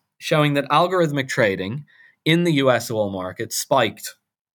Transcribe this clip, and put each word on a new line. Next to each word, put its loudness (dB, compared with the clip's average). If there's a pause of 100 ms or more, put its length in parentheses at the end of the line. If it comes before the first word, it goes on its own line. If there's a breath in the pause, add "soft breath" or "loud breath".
(180)
showing 2
that -2
algorithmic 0
trading -2 (400 soft breath)
in 2
the 2
U 4
S 0
oil -2
market -8
spiked -2 (380)